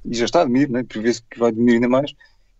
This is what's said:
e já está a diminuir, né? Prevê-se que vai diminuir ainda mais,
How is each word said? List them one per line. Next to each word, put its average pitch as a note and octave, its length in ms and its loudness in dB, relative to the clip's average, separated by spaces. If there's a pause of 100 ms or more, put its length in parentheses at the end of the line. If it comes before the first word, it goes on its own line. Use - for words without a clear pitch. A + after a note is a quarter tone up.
(100)
e A#2+ 40 -4
já A#2 120 -2
está E3 160 2
a - 20 2
diminuir, C3+ 240 0
né? B2 140 -4
Prevê-se A2+ 480 -4
que - 80 -20
vai A#2 140 2
diminuir A#2+ 240 2
ainda A#2+ 120 2
mais, C3+ 240 0 (480)